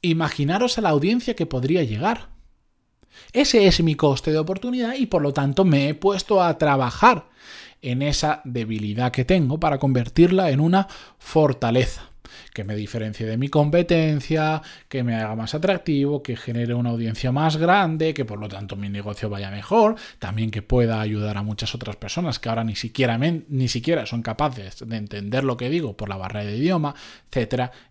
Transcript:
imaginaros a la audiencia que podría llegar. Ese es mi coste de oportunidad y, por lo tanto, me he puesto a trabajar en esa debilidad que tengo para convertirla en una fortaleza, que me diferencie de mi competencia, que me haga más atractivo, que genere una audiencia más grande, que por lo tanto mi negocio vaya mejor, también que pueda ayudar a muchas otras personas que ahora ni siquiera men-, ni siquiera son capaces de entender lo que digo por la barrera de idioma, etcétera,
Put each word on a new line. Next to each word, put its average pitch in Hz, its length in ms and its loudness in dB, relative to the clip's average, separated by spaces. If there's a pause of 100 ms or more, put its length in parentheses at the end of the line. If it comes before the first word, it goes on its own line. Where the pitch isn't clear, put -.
imaginaros 165 760 0
a 233 40 -2
la 190 80 2
audiencia 208 460 2
que 165 100 -2
podría 143 380 0
llegar. 131 460 -2 (1040)
Ese 233 340 6
es 180 160 6
mi 160 120 4
coste 147 360 2
de 156 60 2
oportunidad 226 560 -2
y, 269 140 0
por 165 140 2
lo 143 120 0
tanto, 143 320 2
me 143 240 4
he 151 60 -4
puesto 196 460 2
a 165 160 2
trabajar 147 680 4 (560)
en 127 200 -2
esa 147 440 0
debilidad 113 640 -2
que 127 140 0
tengo 160 340 2
para 151 180 0
convertirla 160 720 4
en 135 100 2
una 180 280 4 (320)
fortaleza, 127 920 0 (420)
que 107 120 -10
me 104 120 -6
diferencie 107 520 -6
de 110 100 -4
mi 135 100 -2
competencia, 156 1160 2 (260)
que 131 140 -4
me 120 100 0
haga 113 220 -4
más 113 180 -6
atractivo, 151 720 0
que 120 120 -6
genere 120 380 -4
una 120 160 0
audiencia 117 420 -2
más 151 260 0
grande, 160 580 2
que 135 100 -4
por 104 140 -8
lo 104 80 -8
tanto 98 280 -10
mi 101 140 -6
negocio 101 400 -6
vaya 98 220 -6
mejor, 214 440 2 (220)
también 110 320 -4
que 104 140 -6
pueda 117 360 2
ayudar 104 380 -4
a 101 60 -4
muchas 107 320 -6
otras 107 200 -10
personas 147 440 -6
que 117 100 -6
ahora 113 140 0
ni 110 120 -4
siquiera 120 440 -2
men-, 160 300 0
ni 131 180 0
siquiera 131 400 -2
son 117 160 -6
capaces 113 600 -4
de 113 140 -6
entender 104 460 -4
lo 127 120 0
que 123 140 -4
digo 147 260 -2
por 101 140 -8
la 98 80 -6
barrera 101 320 -6
de 104 80 -4
idioma, 151 380 0 (340)
etcétera, 120 420 -2 (200)